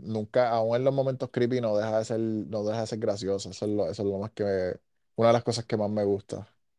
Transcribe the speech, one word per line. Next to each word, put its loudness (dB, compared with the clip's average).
nunca, 0
aún 2
en 0
los 4
momentos -2
creepy 2
no 0
deja 2
de 0
ser, -2
no -2
deja 0
de -2
ser -6
gracioso. -2
Eso -8
es 0
lo, 0
eso -6
es 0
lo -2
más -6
que -4
me, 0
una 4
de 8
las 2
cosas -2
que -2
más 0
me 0
gusta, -2